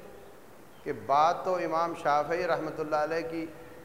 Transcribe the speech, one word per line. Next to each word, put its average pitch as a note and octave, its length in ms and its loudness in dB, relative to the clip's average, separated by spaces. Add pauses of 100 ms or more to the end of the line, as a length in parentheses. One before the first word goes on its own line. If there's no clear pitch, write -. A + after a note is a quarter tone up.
(840)
کہ D3+ 100 -4
بات D3 520 4
تو F#3 100 2
امام E3+ 380 0 (100)
شافعی D#3 440 2
رحمۃ D#3 320 0
اللہ D#3 160 -2
علیہ D#3+ 260 0 (100)
کی E3 140 -4 (400)